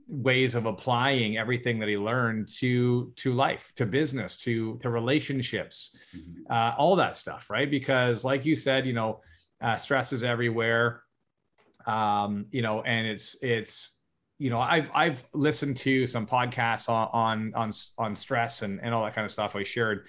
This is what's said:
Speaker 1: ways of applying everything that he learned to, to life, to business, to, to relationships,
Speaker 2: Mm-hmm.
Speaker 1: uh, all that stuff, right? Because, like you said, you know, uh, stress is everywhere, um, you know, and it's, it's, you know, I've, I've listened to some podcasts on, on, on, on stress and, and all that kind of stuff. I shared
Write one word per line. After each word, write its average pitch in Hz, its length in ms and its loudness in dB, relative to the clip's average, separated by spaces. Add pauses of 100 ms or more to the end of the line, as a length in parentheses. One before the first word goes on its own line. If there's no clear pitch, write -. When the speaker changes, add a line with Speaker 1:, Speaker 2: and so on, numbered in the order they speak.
Speaker 1:
ways 127 480 2
of 113 100 0
applying 120 720 0
everything 120 420 0
that 107 80 -2
he 104 100 2
learned 110 520 0
to, 123 640 2
to 131 160 -2
life, 135 440 0
to 123 100 0
business, 127 500 -2
to, 113 460 -2
to 127 80 -4
relationships, 120 1080 -2 (200)
Speaker 2:
Mm-hmm. - 360 -14
Speaker 1:
uh, 117 260 2
all 175 180 6
that 113 200 4
stuff, - 340 -10
right? 131 200 0
Because, 127 540 2
like 127 200 0
you 151 120 4
said, 131 320 2
you 123 60 -2
know, 110 280 -2 (400)
uh, 117 160 0
stress 127 360 0
is 120 100 -4
everywhere, 117 800 2 (800)
um, 104 640 0
you 127 120 -2
know, 110 180 0
and 113 260 0
it's, 104 360 -6
it's, - 560 -4 (400)
you 135 100 0
know, 117 100 0
I've, 147 360 2
I've 156 280 2 (100)
listened 143 440 0
to 131 300 2
some 113 180 -4
podcasts 120 640 0
on, 113 240 2
on, 110 400 0
on, 113 180 -2 (280)
on 107 160 -2
stress 117 480 -2
and, 98 180 -6
and 117 100 -4
all 113 140 2
that 107 80 -6
kind 110 100 -2
of 101 60 -4
stuff. 104 260 -4
I 101 60 -4
shared 110 480 -2